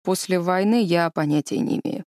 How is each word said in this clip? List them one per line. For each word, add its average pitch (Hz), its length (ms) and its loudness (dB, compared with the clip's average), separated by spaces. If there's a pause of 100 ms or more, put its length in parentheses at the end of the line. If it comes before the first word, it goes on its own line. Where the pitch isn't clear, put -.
после 185 360 -2
войны, 185 440 2
я 170 260 2
понятия 151 500 0
не - 240 -2
имею. - 200 -6 (120)